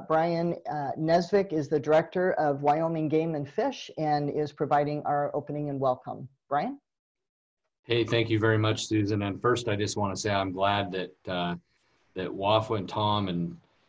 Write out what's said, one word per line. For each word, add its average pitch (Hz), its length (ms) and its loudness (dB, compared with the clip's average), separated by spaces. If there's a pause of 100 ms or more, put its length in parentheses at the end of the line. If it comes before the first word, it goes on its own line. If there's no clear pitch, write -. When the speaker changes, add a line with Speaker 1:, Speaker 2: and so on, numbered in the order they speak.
Speaker 1:
Brian, 170 480 2 (160)
uh, 143 260 -4
Nesvik 180 540 2
is 151 160 0
the 151 100 2
director 165 560 2
of 143 280 0
Wyoming 156 480 0
Game 160 260 2
and 143 140 -6
Fish - 480 -4
and 147 320 0
is 151 240 -4
providing 147 500 0
our 143 320 0
opening 147 340 -6
and 139 80 -6
welcome. 127 520 -4 (180)
Brian? 190 320 -2 (1040)
Speaker 2:
Hey, 117 220 2
thank 113 240 2
you 110 100 2
very 110 180 4
much, 107 280 2
Susan. 104 380 0
And 98 180 -4
first, 120 260 2
I 104 80 0
just 101 220 -2
wanna 98 180 -2
say 104 160 -2
I'm 95 220 0
glad 98 400 0
that, 92 180 -6 (160)
uh, 87 280 -2 (600)
that 92 180 -4
Wafa 107 420 2
and 92 120 -4
Tom 104 400 0
and, 85 300 -4 (320)